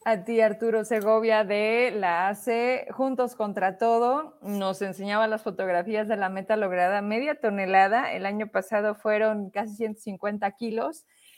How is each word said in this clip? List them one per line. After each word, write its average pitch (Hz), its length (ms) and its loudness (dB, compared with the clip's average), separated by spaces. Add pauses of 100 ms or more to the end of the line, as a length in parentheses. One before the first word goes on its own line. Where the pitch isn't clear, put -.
A 214 200 0
ti, 226 180 2
Arturo 220 420 2
Segovia, 220 600 2
de 214 520 2
la 185 340 0
ace, 233 640 -2
Juntos 254 440 -2
contra 190 420 -2
Todo, 240 640 2
nos 190 400 -4
enseñaba 202 460 0
las 220 160 -2
fotografías 202 640 -2
de 214 100 0
la 196 120 0
meta 196 280 -2
lograda, 190 460 0
media 262 360 -2
tonelada, 196 720 2
el 185 140 -6
año 208 220 -4
pasado 208 480 -2
fueron 214 560 0
casi 208 240 -6
ciento 214 260 -6
cincuenta 208 520 -4
kilos. 226 520 -6 (320)